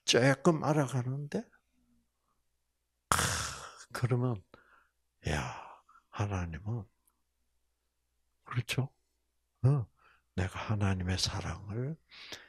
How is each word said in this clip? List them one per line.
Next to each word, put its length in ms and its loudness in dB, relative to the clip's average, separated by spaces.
조금 600 4
알아가는데?" 800 0
크, 100 4
그러면, 500 0
야, 540 -6
하나님은, 760 -4
그렇죠? 460 -2
어, 240 4
"내가 240 -2
하나님의 600 0
사랑을 800 -4